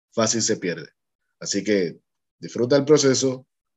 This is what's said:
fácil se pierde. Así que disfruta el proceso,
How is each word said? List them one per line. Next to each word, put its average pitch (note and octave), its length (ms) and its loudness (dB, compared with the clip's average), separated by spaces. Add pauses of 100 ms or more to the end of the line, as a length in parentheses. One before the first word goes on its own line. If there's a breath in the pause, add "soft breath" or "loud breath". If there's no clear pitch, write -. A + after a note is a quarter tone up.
(140)
fácil A2+ 280 0
se G#2 160 -2
pierde. E2 320 -8 (500)
Así G2 240 -6
que F#2 360 0 (400)
disfruta A#2+ 360 -2
el C#3 100 2
proceso, C3+ 600 2 (300)